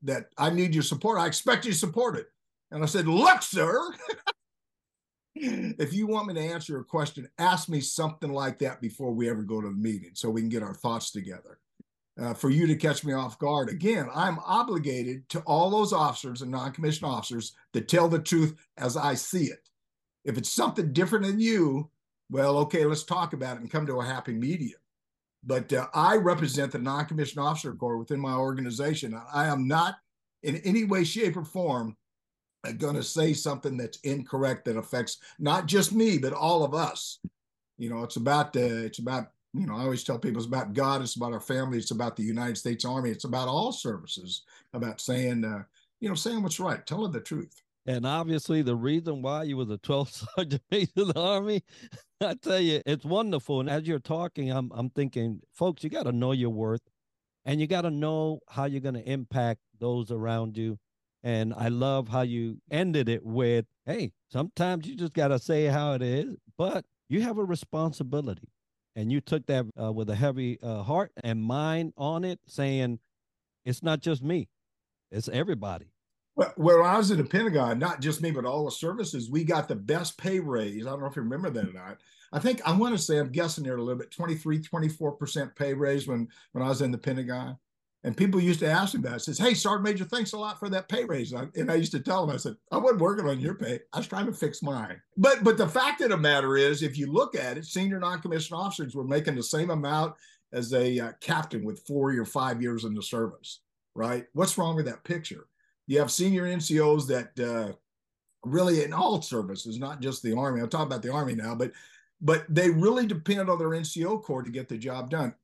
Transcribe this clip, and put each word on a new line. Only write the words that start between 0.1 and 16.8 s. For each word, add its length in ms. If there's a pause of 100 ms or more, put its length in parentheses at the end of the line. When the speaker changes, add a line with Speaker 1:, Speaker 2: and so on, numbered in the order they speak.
Speaker 1:
I 140
need 240
your 80
support, 360
I 80
expect 380
you 80
to 60
support 380
it." 100 (440)
And 120
I 40
said, 200
"Look, 360
sir, 520 (800)
<laughs> 600
if 580
you 140
want 200
me 80
to 60
answer 380
a 60
question, 440 (100)
ask 300
me 120
something 520
like 260
that 220
before 320
we 180
ever 120
go 180
to 80
the 60
meeting 400
so 160
we 100
can 100
get 120
our 120
thoughts 360
together. 480 (600)
Uh, 120
for 160
you 180
to 80
catch 300
me 80
off 260
guard." 300
Again, 460
I'm 260
obligated 880
to 100
all 280
those 240
officers 480
and 100
non-commissioned 600